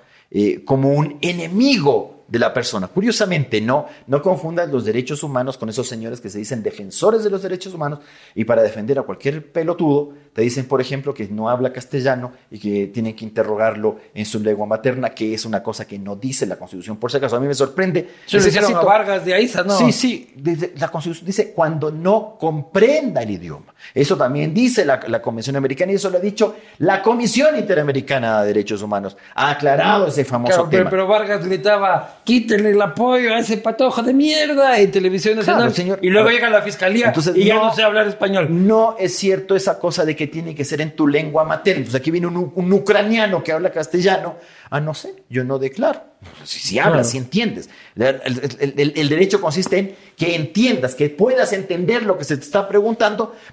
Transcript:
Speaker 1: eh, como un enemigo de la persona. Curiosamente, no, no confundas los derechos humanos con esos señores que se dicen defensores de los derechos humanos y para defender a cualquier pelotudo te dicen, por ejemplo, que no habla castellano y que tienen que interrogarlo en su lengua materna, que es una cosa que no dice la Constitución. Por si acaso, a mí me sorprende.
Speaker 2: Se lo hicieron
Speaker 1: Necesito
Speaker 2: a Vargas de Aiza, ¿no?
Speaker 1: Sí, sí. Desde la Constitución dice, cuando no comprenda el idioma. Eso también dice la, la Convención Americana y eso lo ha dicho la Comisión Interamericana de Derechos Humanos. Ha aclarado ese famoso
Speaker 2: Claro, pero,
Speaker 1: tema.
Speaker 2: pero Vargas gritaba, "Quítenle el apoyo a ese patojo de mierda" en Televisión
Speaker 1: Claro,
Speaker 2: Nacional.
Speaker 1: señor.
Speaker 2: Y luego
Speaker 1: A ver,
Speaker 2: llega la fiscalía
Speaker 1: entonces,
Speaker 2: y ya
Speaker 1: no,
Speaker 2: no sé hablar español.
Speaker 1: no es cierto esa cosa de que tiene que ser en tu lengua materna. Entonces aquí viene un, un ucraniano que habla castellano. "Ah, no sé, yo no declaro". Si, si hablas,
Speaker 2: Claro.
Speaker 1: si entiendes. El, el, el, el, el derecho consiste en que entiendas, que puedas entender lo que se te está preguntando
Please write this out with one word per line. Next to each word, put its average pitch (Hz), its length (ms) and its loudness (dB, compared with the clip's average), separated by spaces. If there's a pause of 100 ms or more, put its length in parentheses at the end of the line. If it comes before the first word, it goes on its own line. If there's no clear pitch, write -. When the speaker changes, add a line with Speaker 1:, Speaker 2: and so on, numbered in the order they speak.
(320)
Speaker 1:
eh, 104 340 0
como 135 280 2
un 147 280 0
enemigo 175 920 0 (160)
de 117 120 -4
la 117 140 2
persona. 107 340 -4
Curiosamente, 180 760 0
no, 135 240 0 (220)
no 139 140 0
confundas 170 500 -2
los 123 140 -2
derechos 123 360 -4
humanos 131 360 -4
con 110 120 -8
esos 117 180 -6
señores 117 320 -10
que 104 100 -14
se 98 100 -10
dicen 107 240 -8
defensores 131 600 -2
de 214 60 0
los 196 140 -4
derechos 185 320 -8
humanos 147 240 -6 (340)
y 110 120 -4
para 113 180 4
defender 110 340 0
a 135 60 -2
cualquier 143 480 -8
pelotudo 160 640 0 (200)
te - 80 -2
dicen, 123 240 0
por 131 160 0
ejemplo, 135 320 -6
que 110 140 -8
no 107 200 -6
habla 123 240 0
castellano 123 600 -4 (180)
y 110 80 -18
que 101 300 -2
tienen 110 280 -6
que 113 80 -14
interrogarlo 107 760 -2 (160)
en 107 100 -6
su 107 140 -6
lengua 107 260 0
materna, 120 460 -2
que 110 240 -4
es 107 100 -8
una 107 160 -4
cosa 110 240 -8
que 101 140 -14
no 101 160 -10
dice 127 320 -4
la 90 80 -6
Constitución. 107 420 -14
Por - 140 -4
si 143 60 -2
acaso, 127 180 0
a 120 40 0
mí 135 80 0
me 143 60 -2
sorprende. 175 560 -2 (160)
Speaker 2:
Se - 120 0
lo 190 100 6
hicieron 208 240 4
Speaker 1:
Necesito 175 80 2
Speaker 2:
a 165 40 4 (140)
Vargas 196 280 0
de 180 100 0
Aiza, 220 280 2
¿no? 196 140 2
Speaker 1:
Sí, 190 140 6
sí. - 440 -2
Desde 156 420 -4
la 135 100 -2
Constitución 165 400 -8
dice, 208 260 -2
cuando 156 380 0
no 190 480 0
comprenda 196 840 2
el 110 80 -6
idioma. 85 460 -10 (180)
Eso 143 240 2
también 147 380 0
dice 240 300 2
la, 135 220 2
la 113 140 -2
Convención 117 340 -6
Americana 135 360 -2
y 196 40 2
eso 196 140 -2
lo 180 80 0
ha 180 40 2
dicho 208 340 0 (240)
la 190 240 2
Comisión 240 560 2
Interamericana 135 840 0
de 104 60 2
Derechos 104 340 0
Humanos. 101 340 -4 (200)
Ha 143 160 0
aclarado 147 560 2
ese 139 180 0
famoso 120 280 0
Speaker 2:
Claro, 170 180 2
pero, 185 120 4
Speaker 1:
tema. 185 60 0
Speaker 2:
pero 190 180 0
Vargas 202 380 0
gritaba, 190 800 0
"Quítenle 220 480 2
el 202 100 4
apoyo 240 540 2
a 233 40 2
ese 226 180 -2
patojo 226 440 0
de 247 120 0
mierda" 285 680 4
en 196 100 6
Televisión 185 460 2
Speaker 1:
Claro, 220 160 0 (140)
Speaker 2:
Nacional. - 100 0
Speaker 1:
señor. 185 260 -2
Speaker 2:
Y 180 80 2
luego 214 200 6
Speaker 1:
A - 20 4
ver, 240 100 4
Speaker 2:
llega 233 80 2
la 214 140 4
fiscalía 208 440 0
Speaker 1:
entonces, 165 280 0
Speaker 2:
y 185 80 6
ya 214 120 6
Speaker 1:
no, 220 100 4
Speaker 2:
no 226 100 2
sé 220 80 0
hablar 214 240 4
español. 196 420 0
Speaker 1:
no 220 480 4
es 185 200 -2
cierto 190 380 0
esa 190 220 0
cosa 175 280 -2
de 156 100 -2
que 151 120 -4
tiene 165 280 -10
que 143 80 -6
ser 147 160 -4
en 156 160 -6
tu 156 100 2
lengua 151 380 0
materna. 160 360 0
Entonces 123 200 -4
aquí 127 100 -2
viene 175 180 0
un, 175 280 -4
un 180 180 0
ucraniano 202 720 2
que 160 80 -4
habla 165 180 0
castellano. 175 680 -2 (320)
"Ah, 143 100 -2
no 151 140 -4
sé, 381 200 -12 (160)
yo 127 140 -2
no 135 160 -2
declaro". 135 540 -2 (320)
Si, - 140 -10
si - 200 -4
hablas, 165 140 4
Speaker 2:
Claro. 123 160 2
Speaker 1:
si 123 80 -4
entiendes. 131 520 -4 (280)
El, 104 60 0 (200)
el, 131 360 -4
el, 139 200 -2
el, 147 160 2
el 151 140 0
derecho 190 320 2
consiste 180 360 0
en 196 180 -2 (200)
que 170 200 0
entiendas, 180 600 0
que 147 140 0
puedas 240 420 2
entender 190 520 -2
lo 196 140 0
que 151 60 -6
se 143 140 -2
te 139 60 -8
está 196 260 0
preguntando 220 640 0 (180)